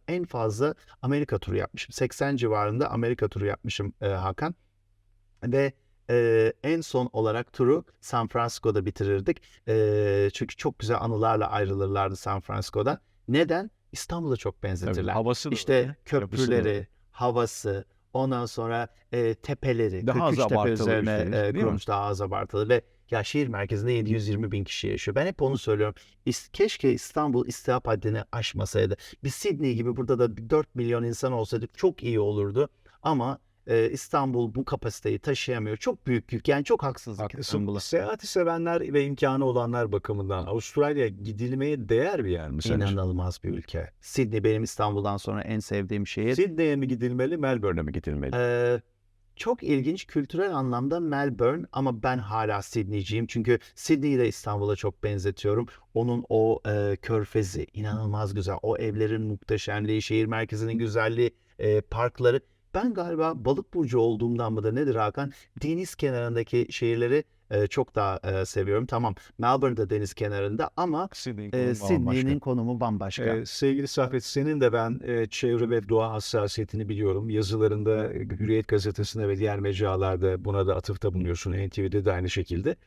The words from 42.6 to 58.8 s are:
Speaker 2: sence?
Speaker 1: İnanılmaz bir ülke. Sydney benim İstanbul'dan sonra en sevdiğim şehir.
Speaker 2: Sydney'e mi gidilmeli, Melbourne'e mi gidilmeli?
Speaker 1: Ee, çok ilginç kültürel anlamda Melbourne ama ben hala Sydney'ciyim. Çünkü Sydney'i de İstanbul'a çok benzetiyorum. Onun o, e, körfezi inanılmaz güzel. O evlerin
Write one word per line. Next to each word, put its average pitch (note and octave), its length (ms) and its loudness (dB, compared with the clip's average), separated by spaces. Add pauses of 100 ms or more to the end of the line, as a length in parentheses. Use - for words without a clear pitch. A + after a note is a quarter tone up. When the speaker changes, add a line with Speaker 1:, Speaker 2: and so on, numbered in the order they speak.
Speaker 2:
sence? G#2 240 0
Speaker 1:
İnanılmaz F#2 580 -2
bir - 60 -6
ülke. - 400 -6 (100)
Sydney A2 440 0
benim A2 180 4
İstanbul'dan G2+ 540 -2
sonra G#2 260 -4
en A2 160 -4
sevdiğim G2+ 480 -2
şehir. A2+ 280 0
Speaker 2:
Sydney'e D#3+ 420 2
mi C3+ 120 0
gidilmeli, B2 480 0
Melbourne'e A2 460 0
mi D2 100 -4
gidilmeli? D2 440 -4
Speaker 1:
Ee, A#2+ 440 2 (560)
çok B3 260 -2
ilginç C#3+ 440 0
kültürel E3 500 -2
anlamda C3 440 0
Melbourne C#3+ 720 0
ama B2+ 300 -2
ben B2+ 160 0
hala G#2+ 440 -2
Sydney'ciyim. G#2 640 -4
Çünkü A#2 320 2 (160)
Sydney'i C#3+ 440 2
de A#2+ 100 4
İstanbul'a G#2 480 -2
çok - 280 -6
benzetiyorum. G#2 640 0 (280)
Onun A#2+ 340 0
o, A2 380 4
e, G2+ 360 0
körfezi G#2 720 -2
inanılmaz G#2+ 600 -4
güzel. F#2+ 280 -4
O A2 140 0
evlerin A2 460 0